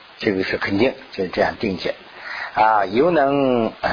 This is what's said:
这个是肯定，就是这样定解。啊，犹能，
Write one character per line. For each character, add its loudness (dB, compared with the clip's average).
这 -2
个 0
是 -4
肯 -4
定， 2
就 -6
是 -6
这 0
样 0
定 -4
解。 -6
啊， 4
犹 2
能， 2